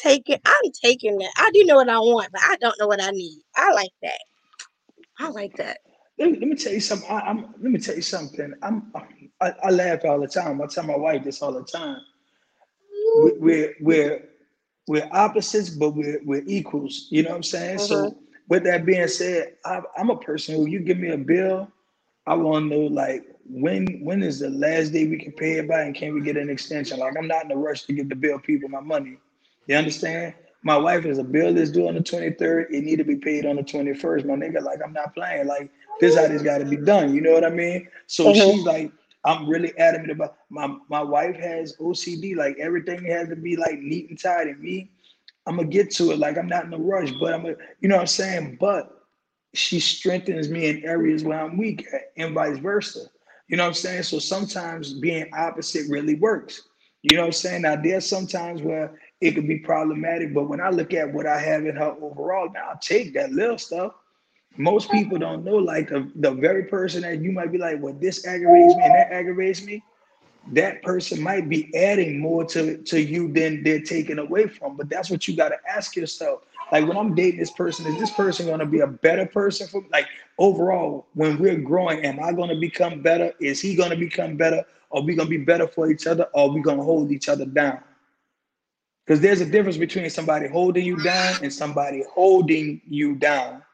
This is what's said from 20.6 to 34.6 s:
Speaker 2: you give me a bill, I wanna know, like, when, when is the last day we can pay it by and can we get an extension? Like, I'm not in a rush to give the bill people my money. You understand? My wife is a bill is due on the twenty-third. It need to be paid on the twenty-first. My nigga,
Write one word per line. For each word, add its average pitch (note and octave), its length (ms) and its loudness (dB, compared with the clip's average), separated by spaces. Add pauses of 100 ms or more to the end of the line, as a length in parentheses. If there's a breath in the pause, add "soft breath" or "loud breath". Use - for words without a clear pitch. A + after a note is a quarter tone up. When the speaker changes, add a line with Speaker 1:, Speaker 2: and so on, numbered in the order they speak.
Speaker 2:
you F#3 120 -4
give F3+ 180 0
me F3 140 -4
a D3+ 60 -2
bill, F#3 540 0 (540)
I - 80 -2
wanna D#3 320 0
know, D3+ 160 0
like, C#3 460 -4 (200)
when, F3+ 560 -2
when F#3 200 -2
is C#3+ 160 -2
the C#3 100 -4
last D3+ 400 0
day D#3 180 2
we D#3 120 -4
can C#3+ 140 -14
pay D#3+ 260 -4
it D3+ 80 -6
by D#3+ 140 0
and C#3+ 140 -6
can D3+ 180 -8
we D3 80 -4
get C#3+ 160 -4
an C#3+ 120 -4
extension? C#3 500 -8
Like, C3+ 180 -4
I'm D#3+ 100 -6
not D#3+ 180 -2
in D3 60 -10
a C#3 60 -2
rush D3 260 -4
to C#3+ 100 -6
give C#3 160 -4
the C3+ 60 -6
bill C#3 240 -2
people C#3 300 -2
my C3+ 100 -10
money. C#3 380 -6 (500)
You C#3 80 0
understand? D#3+ 580 -2 (300)
My D3+ 140 4
wife E3 280 2
is C#3+ 140 -2
a C3 40 -4
bill D#3 340 2
is D#3 140 2
due F3 160 2
on E3 60 -2
the E3 80 -2
twenty-third. E3 720 -2
It C#3+ 120 -2
need D#3 140 0
to D3 60 0
be C#3+ 120 0
paid D3 300 -2
on C#3+ 120 0
the C#3 60 -4
twenty-first. C#3+ 600 -2
My C#3+ 80 -2
nigga, D#3 280 -4